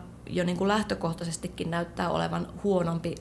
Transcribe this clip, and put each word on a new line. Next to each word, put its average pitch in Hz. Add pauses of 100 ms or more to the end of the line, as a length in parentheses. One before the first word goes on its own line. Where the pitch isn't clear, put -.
(300)
jo, 175
niin 180
kuin 190
lähtökohtaisestikin 175
näyttää 170
olevan 165 (180)
huonompi 170